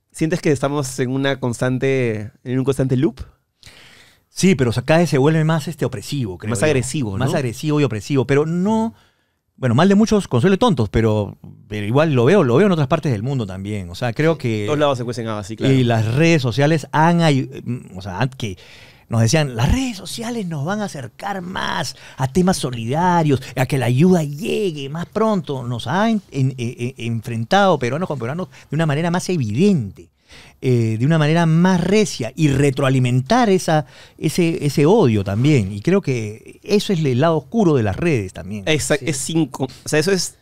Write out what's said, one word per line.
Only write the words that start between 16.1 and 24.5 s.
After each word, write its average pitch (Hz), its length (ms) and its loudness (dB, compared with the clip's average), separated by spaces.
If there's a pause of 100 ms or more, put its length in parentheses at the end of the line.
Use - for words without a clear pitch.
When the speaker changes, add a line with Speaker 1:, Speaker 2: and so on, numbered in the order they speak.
Speaker 2:
redes 165 260 4
sociales 139 500 0
han 170 300 4
ay-, 135 420 0
mm, 120 340 -10
o 92 40 -12
sea, 92 180 -10
han-, 127 100 0
que 104 280 -10 (520)
nos 113 120 0
decían, 135 340 2
"Las 123 160 0
redes 247 260 -2
sociales 226 480 -8
nos 160 200 -6
van 208 160 -4
a 208 40 -4
acercar 185 560 -10
más 180 540 -6 (200)
a 131 160 -4
temas 185 260 2
solidarios, 143 840 0 (140)
a 131 100 0
que 139 140 -2
la 117 80 -2
ayuda 165 360 4
llegue 151 640 -4